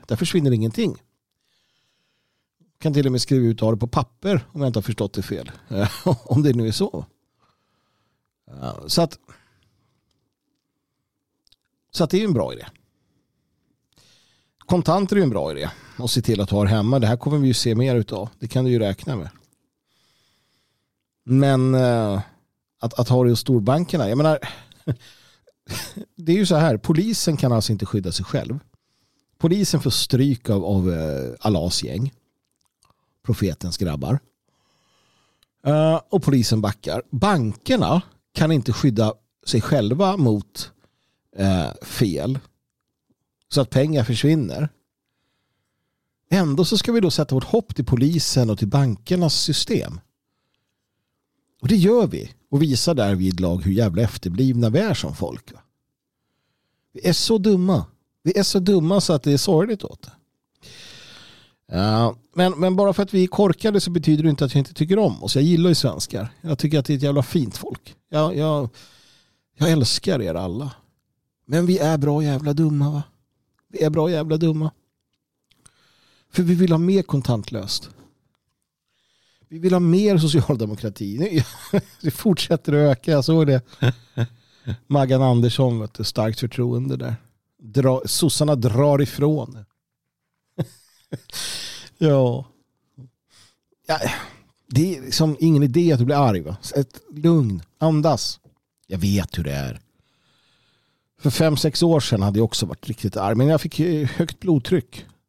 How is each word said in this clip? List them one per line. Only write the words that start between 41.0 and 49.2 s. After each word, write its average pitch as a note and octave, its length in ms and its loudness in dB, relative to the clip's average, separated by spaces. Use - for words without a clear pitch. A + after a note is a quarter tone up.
eh, F#2 360 0
fel. G2+ 560 -4
Så - 120 0
att B2+ 100 -2
pengar C#3+ 340 0
försvinner. B2+ 640 0
Ändå E3+ 340 2
så G#3 140 0
ska A#3 140 -2
vi A#3 80 2
då F3+ 100 2
sätta C#3+ 240 -2
vårt C3 100 0
hopp - 300 -2
till C3 100 -4
polisen B2+ 680 0
och G2 80 -2
till A2 100 -2
bankernas C#3 640 0